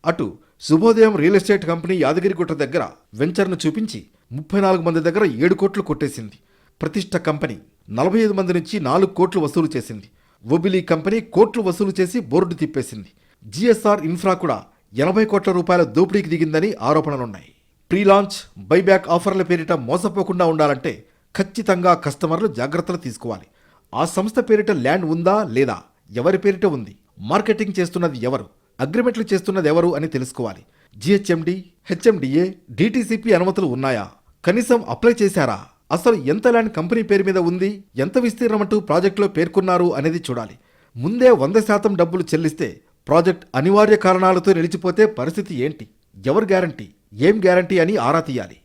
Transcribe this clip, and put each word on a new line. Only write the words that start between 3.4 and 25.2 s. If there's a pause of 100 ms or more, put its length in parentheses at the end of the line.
చూపించి (260)
ముప్పై
నాలుగు
మంది
దగ్గర
ఏడు
కోట్లు
కొట్టేసింది. (500)
ప్రతిష్ట
కంపెనీ (320)
నలభై
ఐదు
మంది
నుంచి
నాలుగు
కోట్లు
వసూలు
చేసింది. (360)
ఒబిలీ
కంపెనీ
కోట్లు
వసూలు
చేసి
బోర్డు
తిప్పేసింది. (360)
జీఎస్ఆర్
ఇన్ఫ్రా
కూడా (300)
ఎనభై
కోట్ల
రూపాయల
దోపిడీకి
దిగిందని
ఆరోపణలున్నాయి. (380)
ప్రీ
లాంచ్,
బైబ్యాక్
ఆఫర్ల
పేరిట
మోసపోకుండా
ఉండాలంటే (320)
ఖచ్చితంగా
కస్టమర్లు
జాగ్రత్తలు
తీసుకోవాలి. (480)
ఆ
సంస్థ
పేరిట
ల్యాండ్
ఉందా